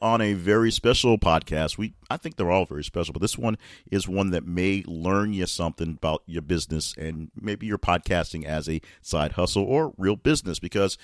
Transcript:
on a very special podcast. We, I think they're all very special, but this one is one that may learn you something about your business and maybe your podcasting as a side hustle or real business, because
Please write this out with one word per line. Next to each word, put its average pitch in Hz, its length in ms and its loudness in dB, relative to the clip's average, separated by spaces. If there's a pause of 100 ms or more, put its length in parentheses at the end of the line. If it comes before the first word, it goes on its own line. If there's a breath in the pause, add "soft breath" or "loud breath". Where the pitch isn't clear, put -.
on 113 180 4
a 104 140 2
very 104 360 4
special 117 480 4
podcast. 80 600 2
We, 107 160 -4 (160)
I 143 80 -4
think 160 180 -10
they're 87 160 0
all 92 140 4
very 73 180 -10
special, 80 300 -4
but 73 80 -6
this - 160 0
one 113 200 -2 (320 loud breath)
is 98 160 0
one 95 260 0
that 87 140 -2
may 92 400 0
learn 95 460 0
you 92 140 -2
something 82 460 -4
about 78 340 -4
your 82 160 -6
business 78 560 -4
and 80 360 -8
maybe 104 320 -8
your 104 120 -2
podcasting 87 680 0
as 76 240 -6
a 80 140 -4 (200 loud breath)
side 78 300 -2
hustle 90 320 0
or 139 340 0
real 95 200 0
business, 113 420 0
because 98 440 0